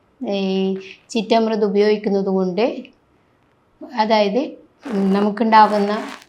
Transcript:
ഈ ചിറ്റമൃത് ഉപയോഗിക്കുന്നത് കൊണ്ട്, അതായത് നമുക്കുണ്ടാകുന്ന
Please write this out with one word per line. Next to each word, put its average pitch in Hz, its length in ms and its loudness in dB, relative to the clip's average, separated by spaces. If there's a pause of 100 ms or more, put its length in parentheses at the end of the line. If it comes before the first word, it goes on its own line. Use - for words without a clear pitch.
(220)
ഈ 202 200 -4 (680)
ചിറ്റമൃത് 220 560 0
ഉപയോഗിക്കുന്നത് 202 680 0
കൊണ്ട്, 190 340 0 (1300)
അതായത് 214 440 2 (680)
നമുക്കുണ്ടാകുന്ന 208 800 4 (380)